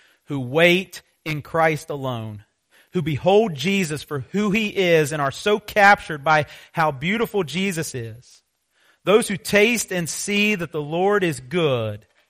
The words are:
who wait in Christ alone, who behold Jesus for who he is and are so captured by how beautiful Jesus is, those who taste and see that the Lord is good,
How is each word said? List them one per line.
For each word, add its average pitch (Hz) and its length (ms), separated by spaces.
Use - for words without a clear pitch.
who 143 140
wait 170 640
in 151 160
Christ 160 480
alone, 117 560
who 180 80
behold 175 540
Jesus 156 480
for 143 180
who 208 200
he 151 180
is 165 420
and 151 100
are 139 100
so 208 280
captured 196 640
by 156 220
how 160 200
beautiful 190 520
Jesus 160 500
is, 117 500
those 214 240
who 202 100
taste 214 540
and 175 180
see 208 460
that 175 160
the 151 100
Lord 185 420
is 156 160
good, 123 680